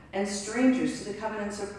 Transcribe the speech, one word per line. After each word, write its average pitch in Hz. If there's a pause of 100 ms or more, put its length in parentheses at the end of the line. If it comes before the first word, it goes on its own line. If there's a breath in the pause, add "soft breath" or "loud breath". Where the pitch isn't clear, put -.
(140)
and 202
strangers 247
to 208
the 202
covenants 208
of 202